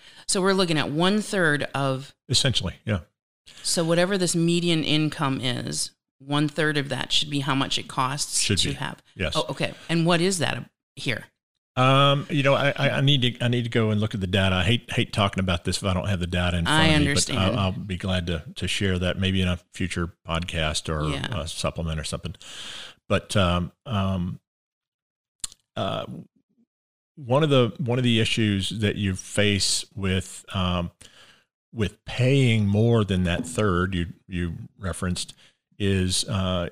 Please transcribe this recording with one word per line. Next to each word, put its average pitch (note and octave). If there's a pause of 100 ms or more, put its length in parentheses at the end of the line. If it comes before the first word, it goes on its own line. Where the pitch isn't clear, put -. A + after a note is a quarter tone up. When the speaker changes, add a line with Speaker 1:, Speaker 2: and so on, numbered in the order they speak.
(260)
Speaker 1:
so G3+
we're F#3+
looking E3+
at A2
one F3+
third E3 (100)
of C3+ (140)
Speaker 2:
Essentially, A#2+ (120)
yeah. G2 (640)
Speaker 1:
So -
whatever F3
this F3+
median E3+
income D3
is, B2 (280)
one C#3+
third D3+
of C#3
that -
should D3
be C#3+
how C3+
much C3+
it -
costs -
Speaker 2:
Should G2
Speaker 1:
to -
Speaker 2:
be. C#2
Speaker 1:
have. - (120)
Speaker 2:
Yes. -
Speaker 1:
Oh, D#3
okay. F#2+ (140)
And E3
what E3+
is F#3
that - (320)
here? - (480)
Speaker 2:
Um, C#3
you C#3+
know, C#3
I, C3
I, C#3
I B2+
need C#3
to, B2
I A#2+
need A#2+
to A#2
go A2+
and G#2
look G#2+
at G2+
the F#2+
data. F#2+
I F#2
hate, A#2
hate -
talking G2
about F2+
this F2+
if -
I F#2+
don't F2+
have G2
the F2
data F2+
in E2
front D#3
Speaker 1:
I -
Speaker 2:
of -
me, D#3
Speaker 1:
understand. C#3+
Speaker 2:
but F#2+
I'll, -
I'll F#2+
be F#2+
glad F2+
to, E2 (120)
to F2+
share F#2
that F2+
maybe F#2+
in F#2
a F2+ (140)
future F2 (160)
podcast D#2+
or D#2
Speaker 1:
Yeah. C#2
Speaker 2:
a D#2
supplement D#2+
or D2
something. - (720)
But, -
um, F2 (140)
um, F#2+ (1400)
uh, G#2 (1120)
one C3+
of D#3
the, B2+
one B2
of B2+
the A#2
issues G#2 (120)
that G#2
you G2
face -
with, F#2+ (100)
um, F2+ (800)
with G#2+
paying B2
more A2
than F#2
that F2
third F#2
you, E2+ (200)
you F2 (240)
referenced F2+ (460)
is, F#2+
uh, F#2